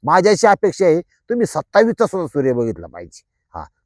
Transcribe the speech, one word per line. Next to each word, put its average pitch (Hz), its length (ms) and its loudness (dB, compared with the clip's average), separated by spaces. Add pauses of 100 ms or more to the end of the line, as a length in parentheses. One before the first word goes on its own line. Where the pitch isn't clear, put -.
माझी 175 260 2
अशी 214 180 2
अपेक्षा 196 380 0
आहे, 170 160 2
तुम्ही - 440 -6
सत्तावीसचा 220 600 0
सुद्धा 180 220 -6
सूर्य 131 260 -2
बघितला 110 340 -6
पाहिजे. 87 340 -20 (340)
हा, 165 80 -12 (220)